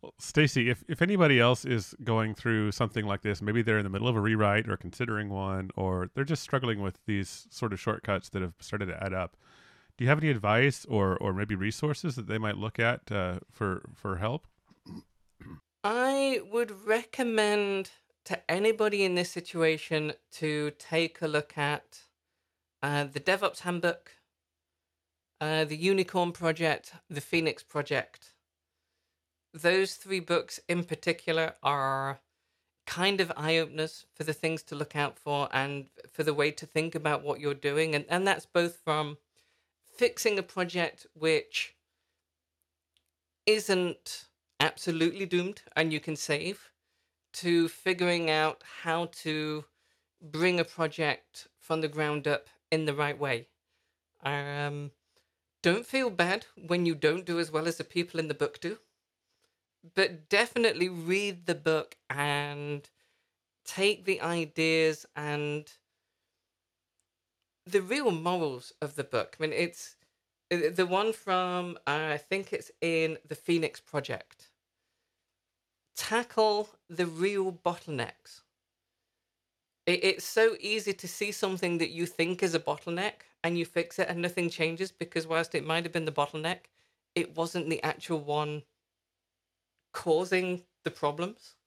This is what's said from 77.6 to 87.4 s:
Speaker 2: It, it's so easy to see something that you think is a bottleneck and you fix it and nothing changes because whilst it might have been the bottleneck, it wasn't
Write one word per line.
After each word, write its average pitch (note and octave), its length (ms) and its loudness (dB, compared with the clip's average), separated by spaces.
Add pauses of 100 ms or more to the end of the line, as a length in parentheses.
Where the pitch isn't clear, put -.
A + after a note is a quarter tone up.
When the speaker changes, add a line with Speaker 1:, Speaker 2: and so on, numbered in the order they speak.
Speaker 2:
It, F3+ 160 2
it's F#3 220 2
so A3+ 340 4
easy G#3 360 -2
to F#3 120 -12
see G3+ 240 -6
something F#3 480 -2
that E3 120 0
you E3+ 160 -4
think F3 360 -2
is E3+ 120 0
a E3 60 2
bottleneck E3+ 680 -4 (180)
and E3+ 140 2
you E3 60 0
fix E3 340 -4
it F#3+ 100 0
and E3+ 140 -4
nothing F3 260 0
changes E3+ 420 -2
because E3 360 -6
whilst E3 280 -2
it D3 120 -2
might E3 180 -2
have E3 80 -8
been E3 140 -2
the D#3 40 -4
bottleneck, D#3 600 -4 (440)
it E3 220 -4
wasn't E3 320 -2